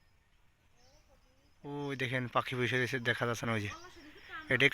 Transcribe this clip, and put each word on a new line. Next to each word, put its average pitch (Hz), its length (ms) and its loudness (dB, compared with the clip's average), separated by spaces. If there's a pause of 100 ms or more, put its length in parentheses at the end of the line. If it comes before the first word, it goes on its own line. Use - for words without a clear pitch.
(1600)
ওই 143 380 -4
দেখেন 127 220 0 (120)
পাখি 127 240 2
বসে 123 220 2
গেছে, 123 160 0 (120)
দেখা 117 180 2
যাচ্ছে 120 200 -2
না 117 100 2
ওই 104 80 0
যে, 101 60 -4 (840)
এটাই 131 200 6